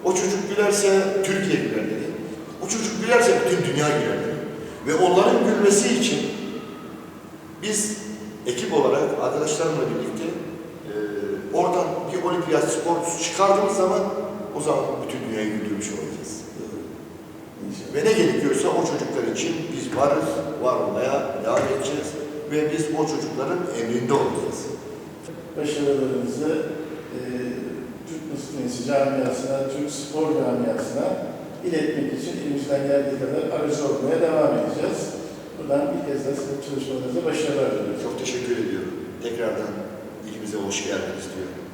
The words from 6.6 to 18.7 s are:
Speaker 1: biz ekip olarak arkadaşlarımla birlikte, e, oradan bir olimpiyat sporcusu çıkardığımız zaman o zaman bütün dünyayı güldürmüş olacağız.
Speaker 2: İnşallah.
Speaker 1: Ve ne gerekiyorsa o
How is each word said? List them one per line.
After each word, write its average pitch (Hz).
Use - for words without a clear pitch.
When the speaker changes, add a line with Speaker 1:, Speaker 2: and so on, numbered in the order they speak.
Speaker 1:
biz 208
ekip 123
olarak 143
arkadaşlarımla 151
birlikte, -
e, 104
oradan 175
bir 185
olimpiyat 160
sporcusu 165
çıkardığımız 196
zaman 185
o 151
zaman 139
bütün 110
dünyayı 107
güldürmüş 101
olacağız. -
Speaker 2:
İnşallah. -
Speaker 1:
Ve 160
ne 214
gerekiyorsa -
o -